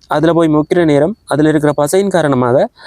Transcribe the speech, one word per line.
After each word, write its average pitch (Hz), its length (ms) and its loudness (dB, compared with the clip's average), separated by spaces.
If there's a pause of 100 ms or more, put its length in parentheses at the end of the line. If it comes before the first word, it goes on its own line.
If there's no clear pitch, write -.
அதுல 151 260 0
போய் 165 140 0
மொக்கிற 156 380 0
நேரம், 151 400 0
அதுல 147 240 0
இருக்கிற 147 240 0
பசையின் 190 360 -2
காரணமாக 143 600 0 (180)